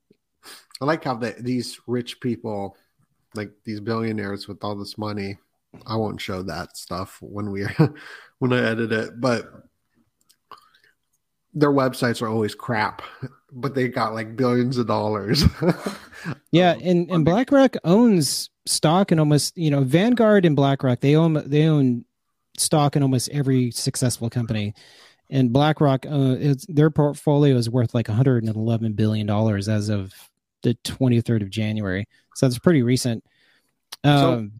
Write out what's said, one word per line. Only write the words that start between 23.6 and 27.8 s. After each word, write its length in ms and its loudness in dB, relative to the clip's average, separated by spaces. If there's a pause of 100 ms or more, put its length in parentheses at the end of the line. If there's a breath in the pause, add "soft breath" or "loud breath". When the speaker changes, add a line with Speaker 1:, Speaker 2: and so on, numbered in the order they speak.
Speaker 2:
successful 580 -4
company. 460 -4 (560 soft breath)
And 220 2
BlackRock, 520 2
uh, 340 0
it's, 300 -2
their 220 4
portfolio 680 2
is 140 -2
worth, 240 0